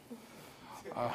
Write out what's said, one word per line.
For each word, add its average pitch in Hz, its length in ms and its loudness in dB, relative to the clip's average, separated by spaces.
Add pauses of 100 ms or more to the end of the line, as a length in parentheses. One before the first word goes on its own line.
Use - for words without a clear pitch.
(960)
А, 120 200 6